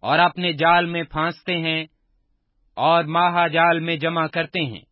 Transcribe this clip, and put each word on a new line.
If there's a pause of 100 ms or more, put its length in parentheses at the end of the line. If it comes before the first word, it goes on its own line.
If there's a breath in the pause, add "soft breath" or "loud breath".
और
अपने
जाल
में
फांसते
हैं (880)
और
महाजाल
में
जमा
करते
हैं।